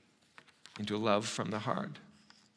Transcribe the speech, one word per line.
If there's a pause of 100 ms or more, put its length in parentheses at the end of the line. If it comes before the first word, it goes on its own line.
(760)
and
to
love
from
the
heart. (560)